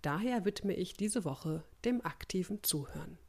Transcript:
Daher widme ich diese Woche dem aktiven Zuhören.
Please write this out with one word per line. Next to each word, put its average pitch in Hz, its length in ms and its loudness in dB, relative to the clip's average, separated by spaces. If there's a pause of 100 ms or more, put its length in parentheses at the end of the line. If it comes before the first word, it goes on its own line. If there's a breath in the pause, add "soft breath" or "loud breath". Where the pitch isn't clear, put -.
Daher 202 420 2
widme 202 300 2
ich - 200 -2
diese 214 300 0
Woche 156 380 -2 (220)
dem 240 200 2
aktiven 185 600 -2
Zuhören. - 540 -2 (100)